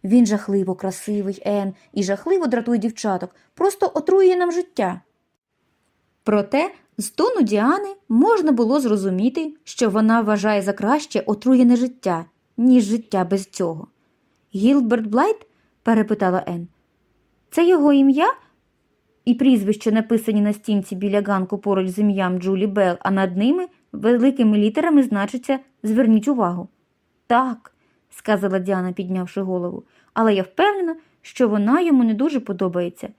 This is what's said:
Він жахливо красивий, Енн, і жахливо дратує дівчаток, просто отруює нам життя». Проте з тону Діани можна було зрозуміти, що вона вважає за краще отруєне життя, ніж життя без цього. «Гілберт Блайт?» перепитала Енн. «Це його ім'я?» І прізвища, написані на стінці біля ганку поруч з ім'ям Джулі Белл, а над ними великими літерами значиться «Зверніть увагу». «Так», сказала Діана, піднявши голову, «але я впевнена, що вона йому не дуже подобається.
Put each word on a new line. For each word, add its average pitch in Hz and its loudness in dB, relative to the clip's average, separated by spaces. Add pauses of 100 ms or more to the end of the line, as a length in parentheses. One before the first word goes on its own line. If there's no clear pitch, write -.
Він 233 4
жахливо 196 -2
красивий, 196 -8
Енн, 196 -4 (200)
і 202 -2
жахливо 302 -2
дратує 233 -2
дівчаток, 208 -6 (180)
просто 392 -2
отруює 370 4
нам 349 0
життя». 226 -4 (1200)
Проте 214 0 (260)
з - -8
тону 427 0
Діани 285 0 (140)
можна 311 2
було 240 2
зрозуміти, 226 -2 (100)
що - -2
вона 220 2
вважає 208 0
за 196 -4
краще 226 -2
отруєне 247 2
життя, 214 -4 (320)
ніж 247 4
життя 202 -2
без 190 -4
цього. 165 -8 (680)
«Гілберт 233 2
Блайт?» 311 0 (380)
перепитала 214 0
Енн. 175 -10 (840)
«Це 339 2
його 294 4
ім'я?» 277 4 (920)
І 240 2
прізвища, 214 2
написані 220 0
на 208 0
стінці 202 -4
біля 202 -2
ганку 196 -4
поруч 190 -2
з 185 -8
ім'ям 190 0
Джулі 190 -2
Белл, 190 0
а - -4
над 190 0
ними 302 0 (240)
великими 233 2
літерами 277 2
значиться 247 -4 (240)
«Зверніть 220 2
увагу». 185 -2 (600)
«Так», 240 -2 (360)
сказала 190 -2
Діана, 185 -4
піднявши 185 -6
голову, 180 -6 (300)
«але 220 2
я 190 0
впевнена, 359 -2 (260)
що - -2
вона 220 2
йому 285 4
не 220 2
дуже 269 -2
подобається. 180 -6